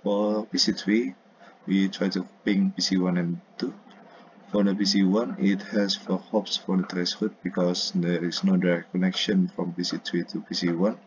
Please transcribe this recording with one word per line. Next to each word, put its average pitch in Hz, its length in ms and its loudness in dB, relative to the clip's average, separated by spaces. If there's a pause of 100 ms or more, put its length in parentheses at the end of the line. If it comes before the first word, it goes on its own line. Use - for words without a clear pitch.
For 104 440 0
P - 120 -6
C - 140 2
three, 113 420 0 (540)
we 95 220 2
try 98 200 -2
to 90 160 -4 (200)
ping 98 260 2
P 92 100 -6
C 95 160 0
one 90 200 2
and 87 240 -2 (160)
two. - 160 -6 (760)
For 101 120 2
the 98 100 4
P 101 120 0
C 98 180 2
one, 107 360 2
it 98 220 2
has 101 340 0
four - 240 -4
hops - 360 -2
for 95 220 -2
the 90 60 2
trace - 380 -4
route 107 220 -2
because 90 500 0
there 87 300 0
is 85 220 -4
no 95 100 6
direct 87 360 2
connection 92 580 2
from 175 240 -6
P 90 100 -4
C - 140 -4
three - 260 -4
to - 160 -8
P - 160 -8
C 87 160 0
one. 104 360 0